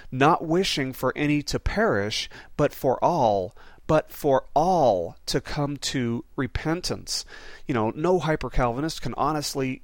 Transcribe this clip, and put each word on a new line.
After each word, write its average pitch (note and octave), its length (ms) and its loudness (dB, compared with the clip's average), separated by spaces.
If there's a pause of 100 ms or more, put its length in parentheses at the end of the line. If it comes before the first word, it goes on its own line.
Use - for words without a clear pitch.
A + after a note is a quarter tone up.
(120)
"Not C#3+ 340 4
wishing D#3+ 460 0
for B2+ 240 -2
any D3 280 0
to C3+ 160 -4
perish, A#2 680 0 (280)
but D3 160 2
for - 280 0
all, A2+ 540 2 (320)
but D#3 240 2
for C3+ 320 2 (100)
all C#3 640 4 (120)
to D3 120 0
come C#3+ 380 -4
to A#2 480 -2 (100)
repentance." C#3+ 880 -4 (420)
You D3 80 -4
know, A2 180 2
no F3 280 2
hyper-Calvinist C#3 800 0
can - 120 -4
honestly C#3+ 720 -2